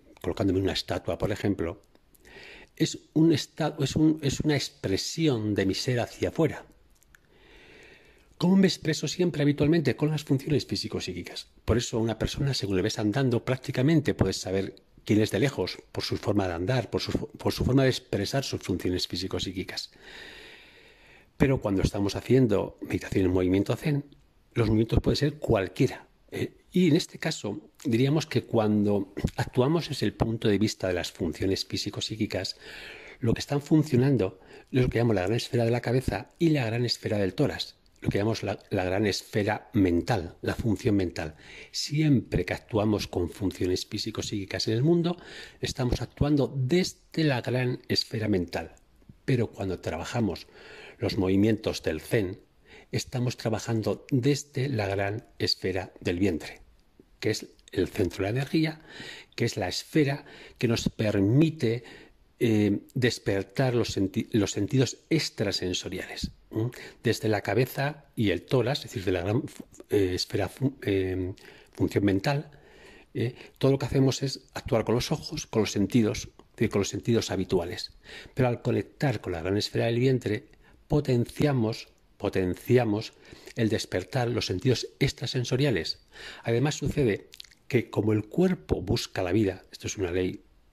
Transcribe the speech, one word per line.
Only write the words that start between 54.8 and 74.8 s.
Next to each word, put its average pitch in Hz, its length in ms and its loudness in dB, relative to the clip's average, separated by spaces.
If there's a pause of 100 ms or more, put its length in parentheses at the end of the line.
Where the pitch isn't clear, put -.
gran 101 400 -2 (100)
esfera 92 600 -2
del 90 200 -2
vientre, 90 420 0 (580)
que 110 120 0
es - 160 -4 (240)
el 90 160 0
centro - 300 -2
de 98 140 0
la 120 60 -2
energía, 156 440 -2 (540)
que 123 100 0
es 110 120 -2
la 95 100 -2
esfera 143 580 0 (320)
que 120 100 0
nos 113 220 2
permite, 117 920 2 (560)
eh, 104 420 4 (120)
despertar 120 800 0
los 113 160 0
senti-, 101 420 -2
los 101 200 2
sentidos 120 460 0 (120)
extrasensoriales, 92 1200 -4 (200)
¿m? 113 180 -2 (320)
Desde - 280 0
la 104 120 2
cabeza 131 640 0 (100)
y 104 140 2
el 85 140 0
tórax, 127 360 0
es - 40 -12
decir, - 220 -8
de 98 80 0
la 87 80 0
gran 104 260 0
fu-, - 160 -16 (260)
eh, 95 240 2
esfera 92 360 -2
fu-, - 340 -4
eh, 92 500 0 (380)
función 101 340 0
mental, 139 460 0 (640)
¿eh? 117 200 -2 (240)
Todo 135 140 4
lo 135 80 2
que 131 80 -6
hacemos 131 340 2
es 135 200 -6 (120)
actuar 113 300 0